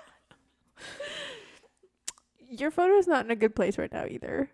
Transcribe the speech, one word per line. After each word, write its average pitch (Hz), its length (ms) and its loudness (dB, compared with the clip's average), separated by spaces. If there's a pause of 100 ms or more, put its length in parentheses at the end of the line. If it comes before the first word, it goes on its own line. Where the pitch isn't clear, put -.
(2500)
Your 262 220 -4
photo 359 260 4
is 381 120 6
not 262 180 2
in 226 60 0
a 233 40 0
good 220 200 2
place 196 240 0
right - 120 -4
now - 140 -6
either. - 480 -6